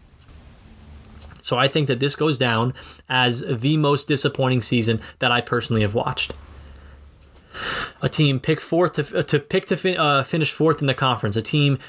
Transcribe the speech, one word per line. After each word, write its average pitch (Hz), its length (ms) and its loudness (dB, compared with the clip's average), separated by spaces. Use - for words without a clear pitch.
So - 160 -2
I 131 120 4
think 143 200 0
that 123 120 -2
this 139 160 0
goes 151 200 0
down 120 380 0
as 123 320 0
the 147 380 0
most 147 280 2
disappointing 131 540 2
season 113 400 0
that 123 120 2
I 120 80 2
personally 120 400 -2
have 104 140 0
watched. - 400 -4
A 135 80 0
team 143 280 2
pick 156 220 0
fourth 170 320 2
to, - 260 -4
uh, 160 40 0
to 151 180 0
pick 185 260 -2
to 185 100 0
fin-, 180 200 -2
uh, 147 260 2
finish 156 300 0
fourth 156 300 2
in 143 40 0
the 131 80 2
conference. 120 420 0
A 113 60 0
team 143 360 2